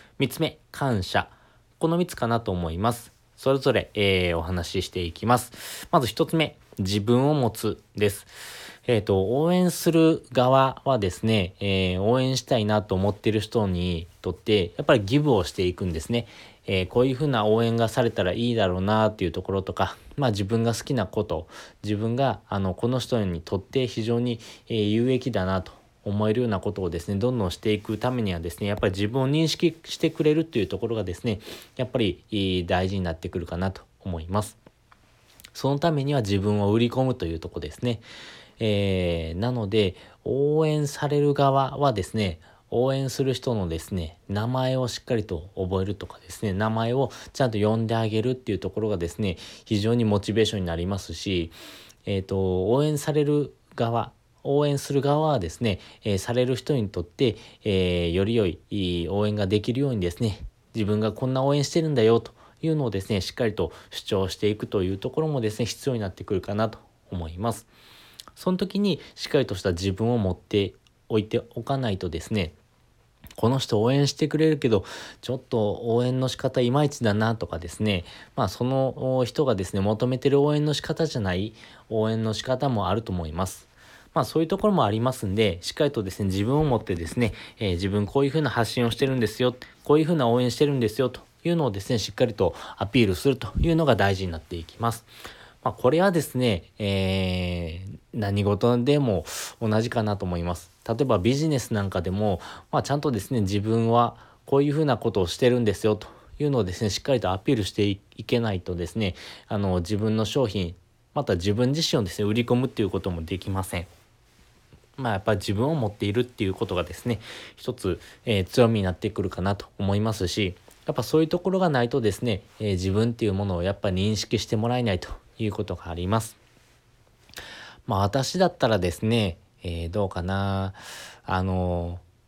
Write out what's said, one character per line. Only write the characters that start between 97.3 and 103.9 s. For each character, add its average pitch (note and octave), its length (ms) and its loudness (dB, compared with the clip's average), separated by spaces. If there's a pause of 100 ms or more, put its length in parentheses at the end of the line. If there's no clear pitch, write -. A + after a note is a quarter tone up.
ー、 - 100 -12 (160)
何 G2+ 300 0
事 G#2 400 4
で C#3+ 160 4
も G#2+ 260 0 (340)
同 G#2+ 220 2
じ A#2+ 80 -2
か A2+ 140 -2
な G#2 140 0
と G2 80 -6
思 F2 120 -2
い E2+ 60 -4
ま F2 120 -2
す。 - 160 -16 (140)
例 A#2 140 -2
え C#3+ 60 2
ば A#2 120 4
ビ G#2+ 160 2
ジ D3+ 140 0
ネ D3 120 2
ス - 140 -6
な G#2+ 80 0
ん G2 80 -2
か F#2+ 120 -4
で F2+ 100 -4
も、 G2+ 300 0 (280)
ま D3 100 -2
あ、 A#2 40 0
ち - 80 -4
ゃ C3+ 60 0
ん - 20 0
と D3 100 -2
で A2+ 120 0
す - 100 -8
ね、 B2+ 80 0
自 G2+ 220 0
分 A2+ 280 2
は A#2+ 280 4 (280)